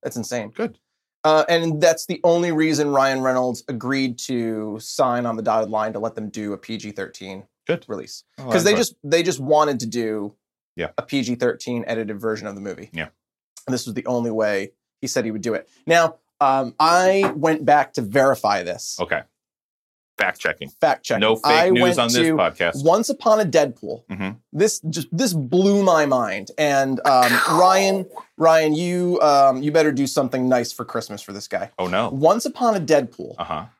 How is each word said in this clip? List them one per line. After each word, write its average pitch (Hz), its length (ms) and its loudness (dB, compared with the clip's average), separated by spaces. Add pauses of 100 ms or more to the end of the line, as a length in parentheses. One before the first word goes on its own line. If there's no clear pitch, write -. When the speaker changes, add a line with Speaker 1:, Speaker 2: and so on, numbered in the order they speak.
Speaker 1:
That's - 140 -8
insane. 113 340 -8
Speaker 2:
Good. 226 280 -8 (460)
Speaker 1:
Uh, 156 240 4
and 165 320 0
that's 165 240 4
the - 200 -6
only 170 280 4
reason 151 380 2
Ryan 135 320 2
Reynolds 127 460 0
agreed 123 520 -4
to 110 600 -4
sign 120 440 -2
on 113 120 -4
the 110 60 -8
dotted 107 280 0
line 107 240 -4
to 104 40 -6
let 113 160 -6
them 107 140 -8
do 104 240 -8
a 95 60 -8
P 110 180 -10
G 104 160 -10
thirteen 95 520 -14 (220)
Speaker 2:
Good. 170 220 -6
Speaker 1:
release. 95 360 -14 (140)
Speaker 2:
Oh, 131 120 -12
Speaker 1:
'Cause 165 140 0
they 208 100 4
Speaker 2:
that's 226 160 -2
Speaker 1:
just, - 120 -20
they 165 200 0
just 165 180 -4
wanted 147 400 0
to 120 60 -6
do 107 480 -6 (420)
Speaker 2:
Yeah. 85 120 -6 (100)
Speaker 1:
a - 40 -6
P 139 200 -2
G 120 140 -2
thirteen 120 500 -4
edited 110 340 -6
version 107 260 -6
of 101 80 -10
the 98 60 -14
movie. 98 320 -12
Speaker 2:
Yeah. 80 160 -8 (580)
Speaker 1:
And 131 60 -4
this 123 140 -4
was 113 80 -10
the 120 120 -8
only 120 240 -2
way 107 420 -2 (280)
he 131 60 -8
said 127 180 -2
he 113 60 -4
would 107 120 -6
do 113 120 -4
it. - 140 -8 (180)
Now, 165 300 2 (240)
um, 135 380 0
I 185 560 4
went 156 300 0
back 147 300 4
to 135 80 -2
verify 110 600 2
this. - 380 -8
Speaker 2:
Okay. 85 220 -4 (960)
Fact 92 200 -2
checking. 73 300 -6 (120)
Speaker 1:
Fact - 240 0
checking. 104 180 -2
Speaker 2:
No 110 120 4
fake 110 120 -8
Speaker 1:
I 160 240 4
Speaker 2:
news 123 120 4
Speaker 1:
went 120 160 2
Speaker 2:
on 120 80 2
this 117 120 0
Speaker 1:
to 160 180 2
Speaker 2:
podcast. 90 480 0
Speaker 1:
Once 190 240 2
Upon 220 320 2
a 208 40 2
Deadpool. 135 640 -2
Speaker 2:
Mm-hmm. 98 240 -8 (220)
Speaker 1:
This 202 260 0 (100)
just, 156 220 -8
this 190 220 -2
blew 180 500 2
my 160 240 4
mind. 110 500 -2
And, 139 480 0
um, 123 280 6
Speaker 2:
<laughs> 156 260 2
Speaker 1:
Ryan, 190 480 4 (300)
Ryan, 160 400 4
you, 175 460 0
um, 139 380 4
you 147 120 -2
better 151 180 4
do 139 160 0
something 131 420 -2
nice 120 240 0
for 120 120 -10
Christmas 107 360 -8
for - 120 -16
this 98 160 -12
guy. 95 320 -6
Speaker 2:
Oh, 92 80 -2
no. 101 220 0
Speaker 1:
Once 160 360 2
Upon 233 300 0
a 190 40 -2
Deadpool. - 580 0
Speaker 2:
Uh-huh. 82 260 -6 (160)